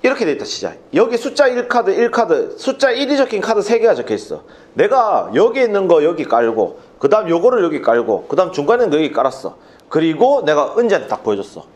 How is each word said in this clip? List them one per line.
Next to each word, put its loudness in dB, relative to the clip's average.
이렇게 0
돼 0
있다, -6
진짜. -8
여기 2
숫자 0
일 -2
카드, 0
일 0
카드, 0
숫자 0
일이 -2
적힌 -2
카드 0
세 0
개가 4
적혀 -4
있어. -10
내가 2
여기 2
있는 0
거 4
여기 -2
깔고, 0
그 0
다음 2
요거를 2
여기 -4
깔고, 0
그 -2
다음 0
중간에 0
거 0
여기 0
깔았어. -4
그리고 2
내가 0
은지한테 0
딱 -6
보여줬어. -6